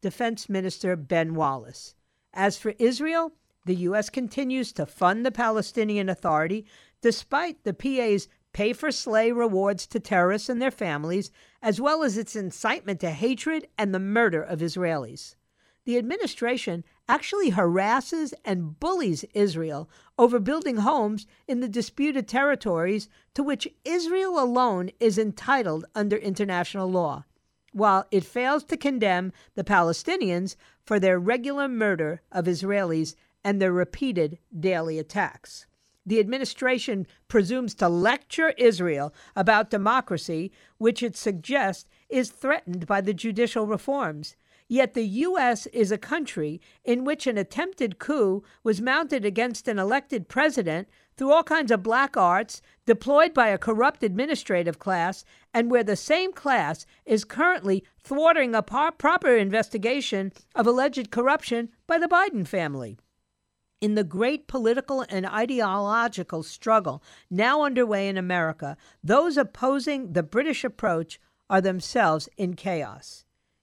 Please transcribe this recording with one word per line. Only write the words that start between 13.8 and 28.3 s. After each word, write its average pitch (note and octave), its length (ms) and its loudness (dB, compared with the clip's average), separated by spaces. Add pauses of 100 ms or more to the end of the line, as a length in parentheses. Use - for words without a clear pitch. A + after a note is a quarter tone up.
the F#3 60 -2
murder G3 420 2
of D#3+ 200 -6
Israelis. D#3+ 760 -4 (480)
The A#3+ 160 0
administration A#3+ 840 -4 (240)
actually D4+ 440 0
harasses G#3 840 0 (100)
and F3 360 -6
bullies D4 440 -2 (120)
Israel D#3+ 520 -2 (300)
over A#3+ 220 6
building C4+ 380 -2
homes G#3+ 500 0 (200)
in B3 120 -2
the B3+ 80 -2
disputed B3+ 600 -4
territories G#3+ 800 0 (280)
to C#4+ 80 -2
which C#4 240 -2 (160)
Israel F4 560 -2
alone A#3+ 500 2 (100)
is A3 200 4
entitled G#3 720 0
under G#3 220 0
international F#3+ 720 -2
law, D#3 360 -2 (460)
while G3 380 4
it G3 140 2
fails C4+ 400 0